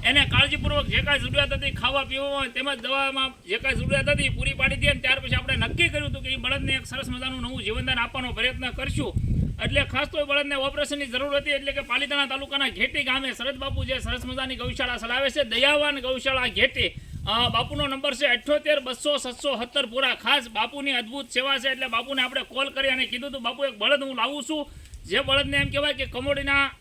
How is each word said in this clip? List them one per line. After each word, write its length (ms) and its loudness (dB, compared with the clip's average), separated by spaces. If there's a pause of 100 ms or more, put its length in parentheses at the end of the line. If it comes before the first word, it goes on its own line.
એને 220 4
કાળજીપૂર્વક 600 2
જે 160 2
કાંઈ 160 2
જરૂરિયાત 340 0
હતી 180 -2
ખાવા 340 0
પીવામાં 480 -4
તેમજ 280 -4
દવામાં 540 -2 (120)
જે 120 -2
કાંઈ 160 0
જરૂરિયાત 340 2
હતી 160 2
એ 40 2
પૂરી 240 -2
પાડી 240 0
હતી 100 2
અને 140 4
ત્યાર 200 0
પછી 140 -2
આપણે 220 0
નક્કી 320 2
કર્યું 220 -2
હતું 120 -6
કે 80 -6
એ 60 -2
બળદને 360 -2
એક 140 -2
સરસ 220 -6
મજાનું 340 -6
નવું 200 -6
જીવનદાન 360 0
આપવાનો 340 -2
પ્રયત્ન 380 -2
કરશું. 420 -2 (520)
એટલે 200 2
ખાસ 240 -2
તો 120 -4
એ 40 2
બળદને 300 2
ઓપરેશનની 520 0
જરૂર 300 0
હતી, 140 0
એટલે 220 0
કે 80 -2
પાલીતાણા 460 2
તાલુકાના 420 -2
ઘેટી 340 0
ગામે 300 0
શરદ 240 -4
બાપુ 280 -2
જે 140 0
સરસ 260 -4
મજાની 320 -4
ગૌશાળા 400 -2
ચલાવે 340 0
છે, 140 2
દયાવાન 560 4
ગૌશાળા 480 0
ઘેટી, 420 2 (360)
અ, 220 2
બાપુનો 380 0
નંબર 280 -2
છે 120 2
અઠ્યોતેર 540 2
બસો 360 -2
સત્સો 400 -4
સત્તર 300 -2
પૂરા. 280 0
ખાસ 340 0
બાપુની 440 -2
અદ્ભુત 380 -4
સેવા 280 2
છે, 100 0
એટલે 180 -2
બાપુને 360 0
આપણે 200 0
કોલ 260 -2
કરી 200 0
અને 180 2
કીધું 240 -6
હતું, 120 -8
"બાપુ, 220 -2
એક 140 -2
બળદ 240 4
હું 140 -4
લાવું 260 -2
છું, 240 -2 (380)
જે 160 2
બળદને 360 2
એમ 140 2
કહેવાય 240 0
કે 120 -4
કમોડીના 640 2 (100)